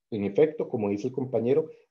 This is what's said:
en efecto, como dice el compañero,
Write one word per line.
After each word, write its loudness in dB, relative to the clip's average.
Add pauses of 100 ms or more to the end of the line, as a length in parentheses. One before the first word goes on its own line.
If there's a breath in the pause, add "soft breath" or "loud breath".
(120)
en -2
efecto, 2
como -2
dice -2
el -6
compañero, 0 (220 loud breath)